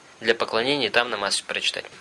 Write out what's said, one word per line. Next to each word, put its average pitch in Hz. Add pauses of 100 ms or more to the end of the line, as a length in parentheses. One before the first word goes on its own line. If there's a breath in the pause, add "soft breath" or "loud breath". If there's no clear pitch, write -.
(200)
для 113
поклонения 120
и -
там 120
намаз 101
прочитать. - (140)